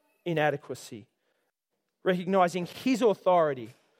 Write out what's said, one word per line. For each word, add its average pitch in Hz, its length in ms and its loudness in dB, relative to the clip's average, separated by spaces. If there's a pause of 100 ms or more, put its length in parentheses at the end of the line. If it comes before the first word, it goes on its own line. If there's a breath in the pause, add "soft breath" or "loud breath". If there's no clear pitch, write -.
(260)
inadequacy, 143 800 -4 (960)
recognizing 180 600 0
his 247 380 -2
authority 160 720 0 (240)